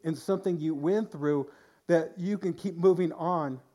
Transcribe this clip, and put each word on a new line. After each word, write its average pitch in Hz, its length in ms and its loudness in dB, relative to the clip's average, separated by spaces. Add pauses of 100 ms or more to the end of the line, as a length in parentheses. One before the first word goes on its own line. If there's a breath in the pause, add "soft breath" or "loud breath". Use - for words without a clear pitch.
in 160 100 -2
something 185 440 -2
you 156 160 -2
went 185 380 0
through, 147 380 0 (380 loud breath)
that 160 280 4
you 190 220 -2
can 175 160 -4
keep 185 240 -6
moving 175 340 4
on. 160 480 -2 (140)